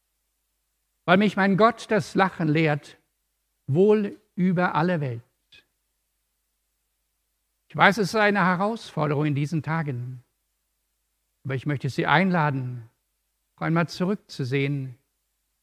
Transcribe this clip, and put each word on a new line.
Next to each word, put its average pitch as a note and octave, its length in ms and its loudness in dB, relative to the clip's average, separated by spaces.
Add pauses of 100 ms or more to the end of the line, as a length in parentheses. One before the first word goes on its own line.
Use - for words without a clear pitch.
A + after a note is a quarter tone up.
(1040)
Weil F3+ 120 6
mich G#3 200 2
mein G3 180 2
Gott A3+ 340 2
das G#3 260 -2
Lachen F3+ 340 0
lehrt, D3+ 500 0 (680)
wohl G3+ 540 2 (160)
über F3+ 400 0
alle E3+ 240 0
Welt." B2 240 -6 (2500)
Ich - 80 -10
weiß, F#3 220 6
es F#3+ 100 0
ist - 60 -4
eine G#3 300 2
Herausforderung E3 800 -2
in D3 100 0
diesen D3 280 -2
Tagen, B2+ 580 -6 (1200)
aber C3+ 100 -6
ich B2+ 100 -8
möchte C#3+ 240 -4
Sie E3 160 -4
einladen, C#3+ 840 0 (640)
noch D#3+ 120 -6
einmal E3 200 0
zurückzusehen C#3 1080 -4 (640)